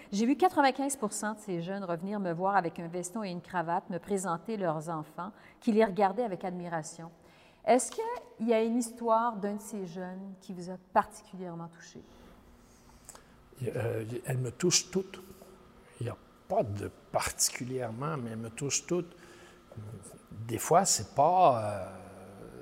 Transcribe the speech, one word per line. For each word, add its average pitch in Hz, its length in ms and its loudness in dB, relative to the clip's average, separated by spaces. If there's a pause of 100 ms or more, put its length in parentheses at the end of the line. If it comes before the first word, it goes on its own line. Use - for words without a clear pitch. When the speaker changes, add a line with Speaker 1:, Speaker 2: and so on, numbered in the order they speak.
(140)
Speaker 1:
j'ai 208 120 2
vu 277 120 4
quatre-vingt-quinze 277 580 4
pour 208 160 -4
cent 214 220 -4
de 214 60 -12
ces 180 220 -4
jeunes 196 220 -6
revenir 190 380 -2
me 180 100 0
voir 185 240 2
avec 170 240 2
un 170 80 -6
veston 175 340 -6
et 202 80 -4
une 175 120 -6
cravate, 170 480 -2
me 175 100 -4
présenter 185 560 -2
leurs 160 320 0
enfants, 170 460 -8 (260)
qui 226 140 2
les 214 100 8
regardaient 196 400 4
avec 190 220 -4
admiration. » 170 640 -6 (540)
Est-ce 254 260 6
qu'il 453 560 -6
y 233 60 4
a 220 100 6
une 226 140 2
histoire 233 580 2
d'un 202 200 -2
de 208 60 -8
ces 202 260 -8
jeunes 185 520 -10
qui - 140 -14
vous 175 160 -10
a 185 80 -8 (160)
particulièrement 180 760 -2
touché ? - 340 -18 (1700)
Speaker 2:
Euh, 113 300 -2 (200)
elle 131 120 0
me 127 140 -2
touche - 380 2
toutes. - 320 -4 (800)
Il 120 60 -4
n'y 113 40 -4
a 101 80 -8 (300)
pas 202 160 2
de 101 260 -4 (220)
particulièrement, 127 1080 -2
mais 117 140 -6
elle 113 80 -8
me 113 100 -8
touche 131 380 -4
toutes. 175 280 -2 (1300)
Des 113 100 -4
fois, 170 260 6
c'est - 300 0
pas, 160 500 8
euh, 101 260 -4 (720)